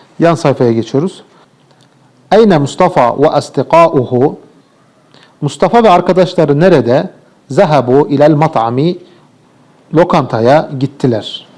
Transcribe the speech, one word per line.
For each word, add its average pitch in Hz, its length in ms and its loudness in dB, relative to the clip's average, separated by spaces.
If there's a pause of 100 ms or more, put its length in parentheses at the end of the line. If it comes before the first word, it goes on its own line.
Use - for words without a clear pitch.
(200)
Yan 165 160 2
sayfaya 131 360 0
geçiyoruz. 135 520 -4 (1080)
Eyne 202 260 4
Mustafa 139 640 -2
ve 151 80 2
astikâuhu? 151 1080 0 (1000)
Mustafa 190 420 -2
ve 220 60 4
arkadaşları 175 720 0
nerede? 160 500 2 (400)
Zehebu 143 580 0
ilel 147 240 2
mat'ami. 147 640 -2 (960)
Lokantaya 147 760 0 (100)
gittiler. 123 640 -6 (120)